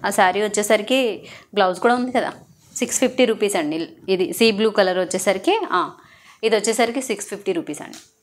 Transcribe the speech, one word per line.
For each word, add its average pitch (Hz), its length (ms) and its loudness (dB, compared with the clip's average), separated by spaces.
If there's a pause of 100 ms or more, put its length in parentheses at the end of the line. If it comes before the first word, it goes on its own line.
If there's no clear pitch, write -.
ఆ - 20 0 (100)
శారీ 190 280 4
వచ్చేసరికి 208 520 0 (580)
బ్లౌజ్ 185 280 2
కూడా 240 160 4
ఉంది 254 160 -4
కదా, - 140 0 (500)
సిక్స్ - 220 -2
ఫిఫ్టీ 254 280 4
రూపీస్ 202 300 0
అండి. 151 160 -2 (380)
ఇది 185 120 0 (120)
సీ 226 80 4 (120)
బ్లూ 220 100 2 (100)
కలర్ 185 260 2
వచ్చేసరికి, 190 500 0 (240)
ఆ, - 20 2 (680)
ఇది 220 120 4
వచ్చేసరికి 233 500 0
సిక్స్ 202 240 -6
ఫిఫ్టీ 185 260 -4
రూపీస్ 156 280 -8
అండి. - 140 -18 (220)